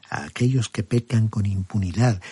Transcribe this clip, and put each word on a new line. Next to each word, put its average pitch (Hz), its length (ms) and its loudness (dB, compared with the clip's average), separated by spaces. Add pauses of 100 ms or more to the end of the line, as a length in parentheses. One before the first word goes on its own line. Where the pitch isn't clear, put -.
a - 140 -8
aquellos 123 460 0
que - 140 -6
pecan 113 440 0
con 107 180 -2
impunidad, 98 760 0 (100)